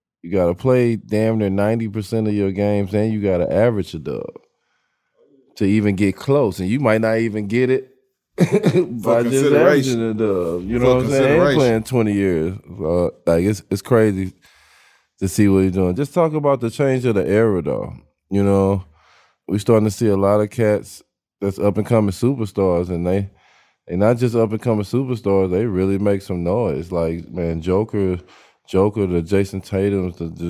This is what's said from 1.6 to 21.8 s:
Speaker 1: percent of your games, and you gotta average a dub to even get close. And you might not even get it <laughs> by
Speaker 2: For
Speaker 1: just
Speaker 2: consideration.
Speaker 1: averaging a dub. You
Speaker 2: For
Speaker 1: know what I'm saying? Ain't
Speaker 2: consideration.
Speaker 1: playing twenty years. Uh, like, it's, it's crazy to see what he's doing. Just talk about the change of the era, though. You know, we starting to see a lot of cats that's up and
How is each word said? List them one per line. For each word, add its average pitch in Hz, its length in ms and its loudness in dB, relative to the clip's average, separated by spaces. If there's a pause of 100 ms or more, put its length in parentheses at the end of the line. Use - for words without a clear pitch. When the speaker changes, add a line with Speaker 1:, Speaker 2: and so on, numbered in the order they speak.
Speaker 1:
percent 110 400 -4
of 107 60 -2
your 98 180 0
games, 101 440 -2
and 110 180 0
you 107 80 -4
gotta 92 320 0
average 104 400 0
a 82 60 -10
dub 69 260 -8 (1300)
to 107 80 0
even 104 300 2
get 98 200 0
close. 139 440 0
And 92 100 -4
you 127 100 -2
might 110 220 2
not 113 180 0
even 107 280 -4
get 123 220 0
it 131 220 -2 (240)
<laughs> - 220 -20
by 185 80 2
Speaker 2:
For 208 180 0
Speaker 1:
just 147 400 0
Speaker 2:
consideration. 127 520 2
Speaker 1:
averaging 135 460 2
a 113 120 -2
dub. 90 500 -2
You 113 160 -4
Speaker 2:
For 123 60 2
Speaker 1:
know 127 100 4
what 127 100 0
I'm - 40 -2
saying? 135 140 2
Ain't 139 80 4 (100)
Speaker 2:
consideration. 147 180 2
Speaker 1:
playing 113 240 2
twenty 110 300 0
years. 92 440 0 (240)
Uh, 87 220 0 (240)
like, 85 180 4
it's, 104 240 -2
it's 98 140 -4
crazy 104 500 2 (840)
to 98 80 -2
see 104 200 4
what 95 160 4
he's 95 80 2
doing. 90 240 0
Just 139 180 -4
talk 165 200 2
about 143 280 0
the 113 80 -2
change 131 360 0
of 113 100 2
the 90 120 0
era, 104 340 2
though. 64 300 -6 (380)
You 98 140 0
know, 98 420 2 (640)
we 98 100 -2
starting 107 280 4
to 107 60 0
see 117 160 -2
a 101 100 2
lot 101 240 2
of 107 100 -4
cats 107 500 -2 (400)
that's 98 160 -2
up 98 200 0
and 107 100 -2